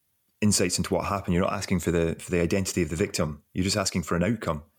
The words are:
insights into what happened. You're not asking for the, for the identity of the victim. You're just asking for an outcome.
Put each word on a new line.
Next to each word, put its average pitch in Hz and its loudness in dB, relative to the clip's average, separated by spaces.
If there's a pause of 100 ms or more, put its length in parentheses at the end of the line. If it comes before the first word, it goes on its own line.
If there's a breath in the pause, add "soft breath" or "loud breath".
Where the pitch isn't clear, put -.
(400)
insights 98 2
into 92 0
what 80 0
happened. 95 -2
You're 90 4
not - 0
asking 98 -2
for 85 0
the, 82 2
for - -14
the 87 2
identity 92 2
of 80 0
the 80 -4
victim. 78 -2 (100)
You're 90 0
just 98 0
asking 95 0
for - -2
an 87 2
outcome. 87 0 (160)